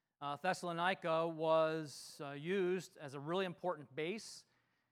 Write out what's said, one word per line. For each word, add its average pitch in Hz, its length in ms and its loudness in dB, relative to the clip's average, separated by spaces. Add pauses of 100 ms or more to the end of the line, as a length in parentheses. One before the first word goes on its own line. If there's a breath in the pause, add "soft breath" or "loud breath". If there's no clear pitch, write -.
(220)
uh, 143 200 -2
Thessalonica 170 840 2
was, 160 960 2
uh, 143 80 -6
used 180 680 0
as 139 140 -10
a 143 60 -8
really 175 260 0
important 165 500 -6
base 170 500 -6 (460)